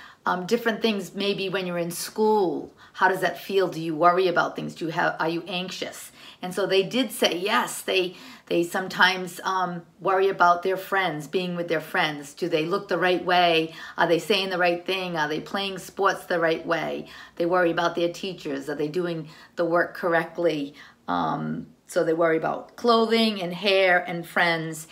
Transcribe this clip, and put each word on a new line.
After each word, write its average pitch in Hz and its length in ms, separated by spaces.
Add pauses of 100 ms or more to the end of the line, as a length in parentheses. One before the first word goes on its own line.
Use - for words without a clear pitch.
(240)
um, 180 220
different 226 340
things 202 340
maybe 196 360
when 185 160
you're 175 100
in 170 140
school. 202 840 (220)
How 185 140
does 185 120
that 175 180
feel? 190 300
Do 156 120
you 165 140
worry 175 340
about 165 280
things? 151 180
Do 170 120
you 165 60
have, 160 260
are 165 100
you 170 180
anxious? - 680 (280)
And 180 140
so 196 120
they 190 160
did 214 280
say, - 280
yes, 214 440
they, 185 340 (300)
they 175 160
sometimes, 185 840
um, 175 380 (160)
worry 190 300
about 175 340
their 190 140
friends, 180 500
being 180 300
with 170 120
their 160 120
friends. 151 540
Do 175 140
they 160 180
look 196 220
the 180 100
right 180 260
way? 170 500 (220)
Are 175 100
they 165 120
saying 190 320
the 185 80
right 175 260
thing? 185 320
Are 151 120
they 151 120
playing 196 380
sports - 480
the 180 120
right 165 260
way? 165 440 (280)
They 170 100
worry 180 240
about 170 260
their 170 160
teachers. 151 560
Are 147 60
they 151 140
doing 165 400 (280)
the 170 80
work 170 300
correctly? 165 800 (340)
Um, - 600 (180)
so 170 180
they 160 80
worry 165 240
about - 400
clothing 226 640
and 175 140
hair 190 520
and 170 200
friends. 160 640